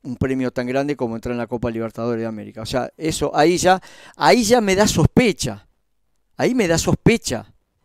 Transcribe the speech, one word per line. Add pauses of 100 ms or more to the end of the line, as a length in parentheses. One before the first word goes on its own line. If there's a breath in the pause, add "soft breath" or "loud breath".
un
premio
tan
grande
como
entrar
en
la
Copa
Libertadores
de
América.
O
sea,
eso,
ahí
ya, (340 loud breath)
ahí
ya
me
da
sospecha, (680)
ahí
me
da
sospecha, (320)